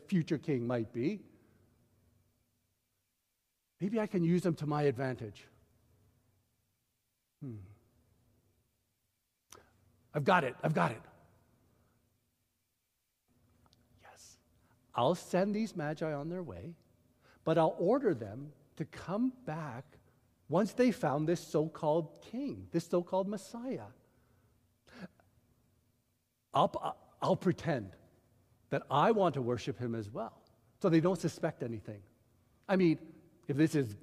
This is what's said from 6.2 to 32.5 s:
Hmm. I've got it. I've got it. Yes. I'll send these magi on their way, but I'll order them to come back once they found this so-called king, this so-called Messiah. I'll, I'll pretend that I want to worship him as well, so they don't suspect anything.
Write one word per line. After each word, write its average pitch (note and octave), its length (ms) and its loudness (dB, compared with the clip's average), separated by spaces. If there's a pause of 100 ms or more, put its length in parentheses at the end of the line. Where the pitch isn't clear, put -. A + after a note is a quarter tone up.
Hmm. A#2+ 140 -10 (2500)
I've D3+ 100 -2
got F3 200 6
it. B2 180 -4
I've D#3 120 0
got E3+ 180 2
it. A2+ 100 -12 (3000)
Yes. - 360 -20 (560)
I'll D3 220 2
send G3 380 0
these A3 200 -4
magi D#3 380 -4
on C#3+ 160 -6
their F3+ 140 -8
way, C#3 340 -12 (680)
but E3 140 4
I'll D#3+ 200 4
order G#3+ 360 2
them A#2 380 -10 (240)
to D#3+ 80 -6
come A#3 480 -4 (120)
back D3+ 400 -8 (640)
once F#3+ 240 2
they B3+ 180 4
found D#3 380 0
this F3 120 2
so-called D#3+ 800 0 (100)
king, G3+ 400 -8
this E3+ 160 -2
so-called F#3 420 0
Messiah. G#3 600 -8 (2750)
I'll, D#3+ 420 0 (240)
I'll D#3+ 160 2
pretend C3+ 600 -4 (760)
that C#3+ 200 -2
I D#3 200 4
want F#3 240 2
to C#3 80 -4
worship A#2+ 360 -4
him A#2+ 160 -4
as G#2+ 140 -6
well, F#3+ 320 -12 (400)
so G3 80 4
they E3 120 6
don't F#3 200 2
suspect - 420 -4
anything. A2 380 -8 (680)